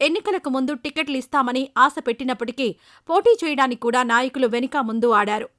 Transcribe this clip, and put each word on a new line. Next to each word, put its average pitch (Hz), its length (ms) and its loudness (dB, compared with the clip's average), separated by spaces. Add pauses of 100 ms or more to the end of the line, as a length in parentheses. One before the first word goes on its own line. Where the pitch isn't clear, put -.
ఎన్నికలకు 349 480 0
ముందు 262 240 -2
టికెట్లు 294 440 -4
ఇస్తామని 262 600 -2
ఆశ 277 180 4 (120)
పెట్టినప్పటికీ, 240 680 -4 (340)
పోటీ 415 360 4
చేయడానికి 262 360 0
కూడా 240 220 2
నాయకులు 254 440 0
వెనుక 247 300 -2
ముందు 226 340 0
ఆడారు. 208 480 0